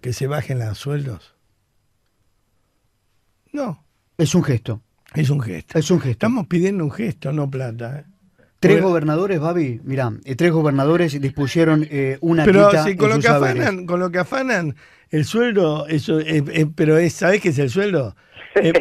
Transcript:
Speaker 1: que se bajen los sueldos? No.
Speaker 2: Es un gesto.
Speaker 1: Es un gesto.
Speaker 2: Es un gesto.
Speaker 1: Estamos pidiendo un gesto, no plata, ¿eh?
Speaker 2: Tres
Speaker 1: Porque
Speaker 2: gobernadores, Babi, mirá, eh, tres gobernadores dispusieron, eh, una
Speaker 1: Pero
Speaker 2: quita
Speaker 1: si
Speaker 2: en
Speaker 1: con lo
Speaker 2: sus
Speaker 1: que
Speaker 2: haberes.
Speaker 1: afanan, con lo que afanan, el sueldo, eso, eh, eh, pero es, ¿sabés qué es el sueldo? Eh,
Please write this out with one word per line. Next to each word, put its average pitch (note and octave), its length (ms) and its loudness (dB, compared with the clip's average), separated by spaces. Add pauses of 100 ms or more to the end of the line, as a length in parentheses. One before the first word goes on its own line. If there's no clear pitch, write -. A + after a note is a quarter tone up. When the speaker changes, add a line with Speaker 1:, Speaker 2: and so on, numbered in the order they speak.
Speaker 1:
que B2 120 -6
se C3 140 -6
bajen C#3 320 -4
los A2 180 -6
sueldos? C#3 560 -8 (2250)
No. B3 320 -8 (340)
Speaker 2:
Es E3 180 0
un E3+ 80 4
gesto. A#2+ 380 -4 (320)
Speaker 1:
Es D#3 160 0
un C#3+ 120 0
gesto. G2+ 360 -6
Speaker 2:
Es D#3 140 -2
un F3 80 4
gesto. B2+ 120 -4
Speaker 1:
Estamos A3 360 -2
pidiendo F3+ 360 0
un D3 80 -4
gesto, F3+ 400 -8
no D3 180 -4
plata, B2 500 -10
¿eh? - 40 -18 (560)
Speaker 2:
Tres D#3+ 160 6
Speaker 1:
Porque E3+ 120 2
Speaker 2:
gobernadores, E3+ 540 0
Babi, D3+ 420 -2
mirá, C3 300 -4 (100)
eh, C3+ 120 -8
tres E3+ 180 2
gobernadores D3+ 680 2
dispusieron, D3+ 720 2
eh, C3+ 300 -2
una E3 240 2
Speaker 1:
Pero G3+ 240 8
Speaker 2:
quita - 160 4
Speaker 1:
si G3+ 60 2
Speaker 2:
en F#3 60 -4
Speaker 1:
con G#3+ 120 4
lo A3 60 2
Speaker 2:
sus C#3+ 100 0
Speaker 1:
que A#3 60 6
Speaker 2:
haberes. C3 320 2
Speaker 1:
afanan, F#3+ 220 -2
con F3 140 -2
lo F3+ 100 -2
que F3 100 -2
afanan, G#3 560 -2 (340)
el D#3 160 0
sueldo, F#3+ 640 0
eso, D#3 340 -2
eh, D#3 260 0
eh, - 260 0
pero D#3 240 2
es, E3+ 140 2
¿sabés F#3 300 0
qué F#3+ 80 0
es C3+ 100 -2
el C#3 100 0
sueldo? E3 460 -2 (400)
Eh, E3+ 260 4